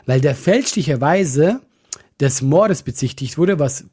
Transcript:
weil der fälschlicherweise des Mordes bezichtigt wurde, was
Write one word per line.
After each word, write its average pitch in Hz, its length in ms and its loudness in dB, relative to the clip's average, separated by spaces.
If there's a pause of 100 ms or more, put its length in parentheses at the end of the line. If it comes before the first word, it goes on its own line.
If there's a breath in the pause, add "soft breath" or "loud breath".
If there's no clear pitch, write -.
weil 131 140 2
der 135 140 2
fälschlicherweise 170 1300 0 (580 loud breath)
des 135 240 0
Mordes 165 400 2
bezichtigt - 560 -8
wurde, 180 200 2
was 139 340 -2